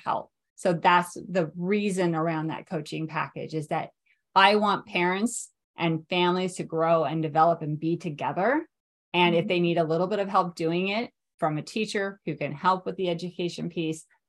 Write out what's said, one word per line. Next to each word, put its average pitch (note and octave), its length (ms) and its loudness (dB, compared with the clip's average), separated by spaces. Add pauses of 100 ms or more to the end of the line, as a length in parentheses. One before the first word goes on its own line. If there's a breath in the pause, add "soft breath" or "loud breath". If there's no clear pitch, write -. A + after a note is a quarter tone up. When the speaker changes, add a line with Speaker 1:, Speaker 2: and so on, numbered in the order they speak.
Speaker 1:
help. - 280 -4 (240)
So F#3 200 0
that's F3 400 4
the F3 420 -2
reason F#3 580 0
around D#3+ 340 -2
that - 200 -8
coaching D#3 400 -6
package, D3+ 440 -6
is D#3 160 -6
that - 220 -4 (420)
I G3 240 8
want G3+ 300 0
parents F#3 640 -2 (260)
and D#3+ 320 -2
families F3+ 480 2
to - 60 -8
grow D#3+ 400 2
and D#3 180 -2
develop D#3+ 420 2
and D3+ 180 -4
be E3 160 0
together. E3+ 720 -2 (440)
And F3 220 4
if E3+ 60 4
Speaker 2:
Mm-hmm. F#3 80 -4
Speaker 1:
they F3+ 120 2
need E3+ 180 2
a E3+ 60 2
little E3 220 0
bit G3+ 140 -2
of G3 80 -2
help F#3 260 0
doing F3 340 -2
it G#3+ 220 -4 (300)
from D3+ 180 0
a D3 40 -6
teacher G3+ 640 -4
who D#3 100 -4
can D3 160 -6
help F#3 340 0
with F#3+ 80 -6
the F#3 140 -2
education F3 600 -6
piece, D#3+ 340 -6 (240)